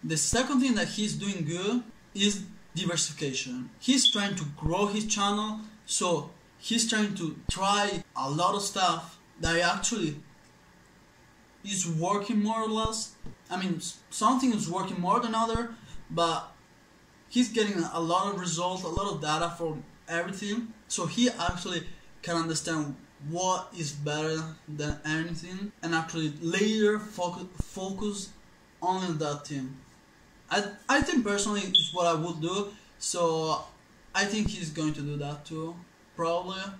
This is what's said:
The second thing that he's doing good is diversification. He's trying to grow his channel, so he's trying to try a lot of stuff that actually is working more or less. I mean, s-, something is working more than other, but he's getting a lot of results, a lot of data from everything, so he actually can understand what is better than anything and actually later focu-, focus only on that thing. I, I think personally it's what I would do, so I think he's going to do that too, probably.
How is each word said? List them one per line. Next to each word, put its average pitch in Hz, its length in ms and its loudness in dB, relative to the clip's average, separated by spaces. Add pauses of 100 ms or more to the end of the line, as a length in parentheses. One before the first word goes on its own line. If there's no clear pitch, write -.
The 160 120 0
second 254 440 4
thing 254 140 6
that 180 140 2
he's 214 260 -2
doing 190 300 -2
good 196 380 0 (320)
is 202 300 2 (300)
diversification. 139 960 -2 (100)
He's 262 300 6
trying 202 260 0
to 160 80 -4 (120)
grow 175 300 4
his 214 200 0
channel, 208 540 2 (260)
so 165 440 0 (280)
he's - 300 2
trying 208 260 2
to 165 220 -4 (140)
try 190 540 2 (100)
a 131 160 -2
lot 175 240 2
of 202 80 0
stuff 175 560 0 (220)
that 165 200 2
actually 175 560 2 (1500)
is 196 240 -2
working 202 540 2
more 226 200 2
or 214 60 0
less. 220 460 -2 (360)
I 180 60 -4
mean, 185 200 0
s-, - 220 -10 (120)
something 254 420 4
is 180 160 0
working 180 320 -2
more 196 200 4
than 226 140 -2
other, 226 400 0 (360)
but 165 400 0 (800)
he's 240 180 4
getting 202 340 2
a 160 180 -2
lot 185 340 2
of 190 40 -2
results, 180 440 -2
a 175 60 -4
lot 190 220 0
of 151 120 -4
data 156 340 0
from 160 280 -4 (220)
everything, 202 680 -4 (140)
so 175 180 -2
he 247 240 4
actually 175 540 -2 (360)
can 175 160 -2
understand 160 600 -2 (340)
what 180 460 0
is 147 160 -4
better 151 500 -2 (260)
than 151 360 -4
anything 170 680 -4 (100)
and 165 120 -2
actually 160 460 -2
later 208 580 4
focu-, 180 500 -4 (140)
focus 196 680 -6 (500)
only 185 260 2
on 160 120 -2
that 147 280 -2
thing. 139 300 -6 (760)
I, 202 140 2 (240)
I 285 120 6
think 302 240 4
personally 202 360 2
it's 185 340 0
what 175 120 4
I 165 80 6
would 160 260 -2
do, 196 280 -2 (300)
so 160 680 0 (500)
I 220 100 4
think 208 260 2
he's 165 200 -6
going 151 240 0
to 151 60 -8
do 143 160 -4
that 143 280 -6
too, 160 300 -8 (420)
probably. 175 440 0 (200)